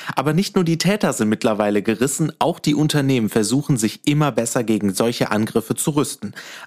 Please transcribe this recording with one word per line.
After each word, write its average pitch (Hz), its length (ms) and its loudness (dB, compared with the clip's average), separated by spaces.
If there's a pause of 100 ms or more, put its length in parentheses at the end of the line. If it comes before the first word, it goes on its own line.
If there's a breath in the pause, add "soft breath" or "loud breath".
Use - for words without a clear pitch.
(160 loud breath)
Aber 143 180 0
nicht 196 220 0
nur 190 80 4
die 165 160 0
Täter 190 340 0
sind 107 160 0
mittlerweile 104 540 0
gerissen, 127 560 0
auch 151 180 0
die 151 160 0
Unternehmen 135 560 2
versuchen, 117 480 2
sich - 300 -2
immer 147 240 2
besser 117 320 -2
gegen 104 280 0
solche 117 380 0
Angriffe 110 460 0
zu - 160 -2
rüsten. 160 420 -4 (340 loud breath)